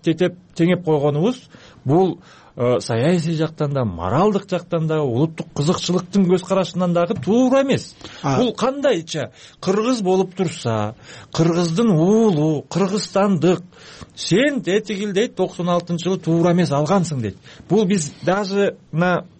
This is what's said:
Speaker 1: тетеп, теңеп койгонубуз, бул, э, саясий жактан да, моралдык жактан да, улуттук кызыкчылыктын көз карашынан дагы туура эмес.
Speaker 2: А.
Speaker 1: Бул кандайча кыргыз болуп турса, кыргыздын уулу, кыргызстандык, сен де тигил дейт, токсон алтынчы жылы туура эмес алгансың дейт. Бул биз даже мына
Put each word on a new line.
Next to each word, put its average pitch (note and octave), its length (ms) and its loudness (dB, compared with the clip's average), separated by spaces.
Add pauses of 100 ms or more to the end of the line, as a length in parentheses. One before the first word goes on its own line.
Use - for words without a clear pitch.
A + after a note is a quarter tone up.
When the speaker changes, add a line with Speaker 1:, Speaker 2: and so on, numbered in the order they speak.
Speaker 1:
тетеп, E3+ 360 0 (180)
теңеп F3 300 0
койгонубуз, D3+ 560 0 (440)
бул, E3+ 340 2 (360)
э, B2 240 2
саясий D#3+ 560 0
жактан D#3 380 -2
да, C#3 120 0
моралдык A#2 640 0
жактан E3+ 380 -4
да, D#3 140 0
улуттук D3 520 -2
кызыкчылыктын F3+ 720 0
көз F3+ 200 2
карашынан F3+ 460 0
дагы E3+ 220 0
туура B3 480 2
эмес. B3 320 -2 (260)
Speaker 2:
А. C#3 160 0
Speaker 1:
Бул A#3 160 0
кандайча G#3 800 -2 (300)
кыргыз A3 400 0
болуп F#3 340 0
турса, A2+ 600 -4 (380)
кыргыздын E3+ 580 2
уулу, D#3+ 800 2
кыргызстандык, F#3+ 920 0 (540)
сен B3+ 460 0
де F3 200 0
тигил G#3 320 -6
дейт, G#3 220 -2
токсон F3+ 340 -4
алтынчы F3 400 -2
жылы F#3+ 100 0
туура E3+ 340 2
эмес E3+ 180 2
алгансың D3+ 500 0
дейт. G2+ 160 -6 (320)
Бул G#3 160 4
биз F3 260 -2 (120)
даже G3 540 0 (140)
мына F3 340 0 (140)